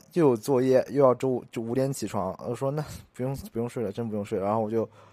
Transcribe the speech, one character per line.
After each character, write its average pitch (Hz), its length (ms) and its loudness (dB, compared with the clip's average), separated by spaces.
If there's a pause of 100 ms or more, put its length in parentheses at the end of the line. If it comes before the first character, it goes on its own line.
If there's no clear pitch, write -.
(140)
又 165 140 4
有 123 100 6
作 123 240 2
业， 131 300 4
又 139 120 4
要 127 120 8
周 131 140 -2
五， 123 220 -2
就 - 80 -8
五 113 140 -6
点 131 180 0
起 117 160 -6
床。 95 240 -2 (160)
我 120 60 -4
说 135 160 -4
：“那 147 160 -4 (260)
不 - 120 -8
用， 135 120 -4 (160)
不 - 60 -8
用 117 100 -2
睡 120 160 -6
了， 101 80 -4
真 117 160 -6
不 107 80 -6
用 104 80 -4
睡 104 140 -4
了。” 95 80 -2
然 101 80 2
后 113 80 2
我 107 80 -2
就 110 180 0 (260)